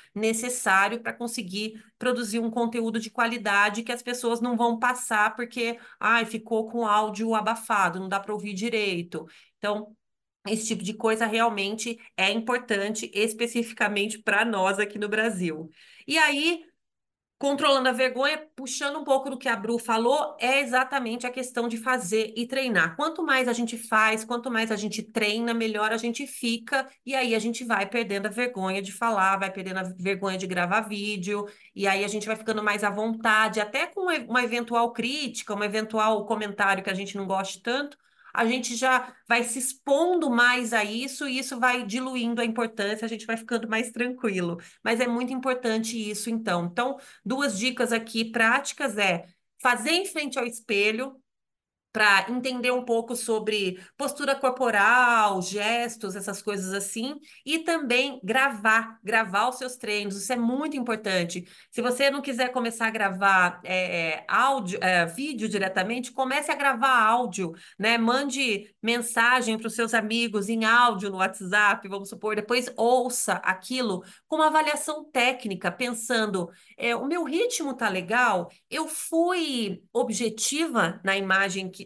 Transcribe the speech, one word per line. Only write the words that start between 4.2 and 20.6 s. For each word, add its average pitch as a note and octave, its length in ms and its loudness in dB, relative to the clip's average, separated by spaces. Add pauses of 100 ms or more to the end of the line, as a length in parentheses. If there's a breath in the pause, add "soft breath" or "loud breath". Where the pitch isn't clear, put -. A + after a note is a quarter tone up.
não A#3+ 160 0
vão A#3 220 2
passar A3+ 560 0
porque, A#3 420 -4 (220 loud breath)
"Ai, A3+ 260 2
ficou A3 420 -2
com A3+ 200 -2
áudio G#3+ 480 2
abafado, G3+ 640 0
não F#3+ 100 -6
dá G3 100 0
pra G#3 140 -8
ouvir G#3 220 -6
direito." F#3 720 -2 (320 loud breath)
Então, G#3 360 -4 (520)
esse A3 180 -2
tipo F#3+ 160 -2
de G#3 140 -6
coisa A3 320 0
realmente A3 720 -2 (180 loud breath)
é F#3+ 140 2
importante A3 800 -2
especificamente A3 1040 0
pra G#3 260 2
nós G3 360 2
aqui G#3 180 -2
no G#3 100 -4
Brasil. F#3 640 -2 (380 loud breath)
E D4 100 0
aí, D#4 460 2 (760)
controlando C#4 500 4
a - 20 4
vergonha, C4 500 2 (140)
puxando C#4+ 420 -6
um D4+ 60 -8
pouco C4+ 260 2
do B3+ 80 -6
que C4 120 -4
a A#3 60 2
Bru G#3+ 220 -2
falou, A#3 640 2
é C4+ 220 4